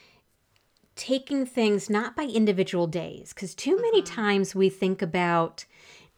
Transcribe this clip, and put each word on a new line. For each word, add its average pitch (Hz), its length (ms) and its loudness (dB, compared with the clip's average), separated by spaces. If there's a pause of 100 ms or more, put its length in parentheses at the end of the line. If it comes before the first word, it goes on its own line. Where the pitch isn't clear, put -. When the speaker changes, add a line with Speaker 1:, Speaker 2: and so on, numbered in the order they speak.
(960)
Speaker 1:
taking 269 500 -2
things 214 440 0
not 214 260 -2
by 302 100 -4
individual 196 600 2
days, 165 480 -8
'cause - 220 -12
too 359 220 0
many 453 260 2
Speaker 2:
Mm-hmm. - 100 -8
Speaker 1:
times 202 400 0
we 190 160 4
think 190 320 -2
about, 170 640 0 (520)